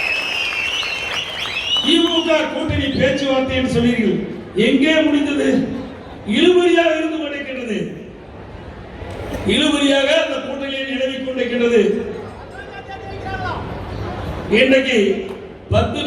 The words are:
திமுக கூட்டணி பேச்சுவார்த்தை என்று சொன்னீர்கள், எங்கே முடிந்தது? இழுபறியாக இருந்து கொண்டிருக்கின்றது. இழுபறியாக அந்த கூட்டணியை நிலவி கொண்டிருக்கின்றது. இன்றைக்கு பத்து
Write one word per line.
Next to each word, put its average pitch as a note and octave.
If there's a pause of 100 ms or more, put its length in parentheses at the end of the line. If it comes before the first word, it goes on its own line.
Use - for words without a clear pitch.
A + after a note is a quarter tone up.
(1900)
திமுக E4 (240)
கூட்டணி D4 (120)
பேச்சுவார்த்தை C4
என்று A#3+
சொன்னீர்கள், A3+ (520)
எங்கே C#4+ (140)
முடிந்தது? C#4+ (880)
இழுபறியாக E4+
இருந்து D#4+
கொண்டிருக்கின்றது. C4 (1700)
இழுபறியாக C#4 (160)
அந்த C4+ (100)
கூட்டணியை C4+
நிலவி C4
கொண்டிருக்கின்றது. A#3 (2750)
இன்றைக்கு C4 (760)
பத்து A3+